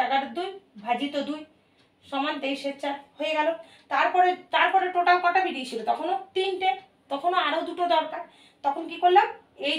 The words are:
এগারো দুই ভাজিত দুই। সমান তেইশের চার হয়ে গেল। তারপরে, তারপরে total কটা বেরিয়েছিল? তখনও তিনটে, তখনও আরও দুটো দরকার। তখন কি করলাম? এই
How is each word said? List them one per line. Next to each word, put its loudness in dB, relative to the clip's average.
এগারো 0
দুই -4
ভাজিত -2
দুই। -8
সমান -4
তেইশের -4
চার -4
হয়ে -2
গেল। 2
তারপরে, 4
তারপরে 4
total 6
কটা 4
বেরিয়েছিল? -6
তখনও -2
তিনটে, 0
তখনও 0
আরও -2
দুটো -4
দরকার। 0
তখন -2
কি -12
করলাম? 8
এই -2